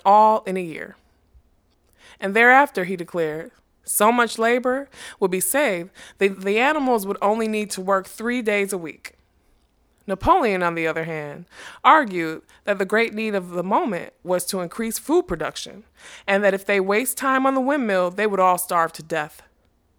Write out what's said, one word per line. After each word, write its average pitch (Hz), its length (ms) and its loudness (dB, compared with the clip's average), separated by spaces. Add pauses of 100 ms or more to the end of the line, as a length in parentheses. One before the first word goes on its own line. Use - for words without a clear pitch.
all 214 380 6
in 190 140 -4
a 190 40 -4
year. - 340 -10 (1200)
And 196 140 -4
thereafter, 247 500 6
he 180 120 -4
declared, 165 560 -6 (320)
so - 280 2
much 240 260 2
labor 254 520 0 (300)
would 190 120 0
be 180 100 -2
saved 196 480 -2 (280)
that 196 240 0
the 196 180 0
animals 254 460 2
would 196 160 -6
only 220 260 0
need 214 240 -4
to 190 100 -10
work 185 260 0
three 240 340 -6
days 202 300 0
a 196 60 -6
week. - 380 -14 (920)
Napoleon, 202 580 2
on 170 120 0
the 165 100 -2
other 160 200 -2
hand, 156 400 -10 (360)
argued 190 600 2 (240)
that 202 120 -2
the 196 80 0
great 214 280 0
need 220 220 -4
of 180 160 -6
the 175 120 -6
moment 208 480 -2 (100)
was 175 240 -2
to 190 140 -6
increase 220 400 -6
food 349 300 0
production, - 560 -8 (420)
and 202 160 2
that 196 100 6
if 196 120 -4
they 202 160 2
waste 208 360 0
time 262 280 0
on 269 100 2
the 262 60 0
windmill, 220 500 0
they 202 160 -2
would 196 120 -2
all 185 180 4
starve 165 340 0
to - 120 -18
death. 156 380 -6 (580)